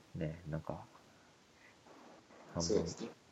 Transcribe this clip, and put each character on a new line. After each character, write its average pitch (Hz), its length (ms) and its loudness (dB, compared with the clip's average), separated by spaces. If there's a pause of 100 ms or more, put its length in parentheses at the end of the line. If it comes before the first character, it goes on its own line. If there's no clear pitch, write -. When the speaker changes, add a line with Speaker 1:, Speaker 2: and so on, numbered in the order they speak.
(160)
Speaker 1:
ね、 80 340 -2
な 78 100 2
ん - 20 -2
か、 - 180 -2 (1700)
半 85 80 4
分、 - 20 4
Speaker 2:
そ 101 120 8
う - 20 10
で 85 100 6
す - 140 -4
ね。 117 80 -4 (220)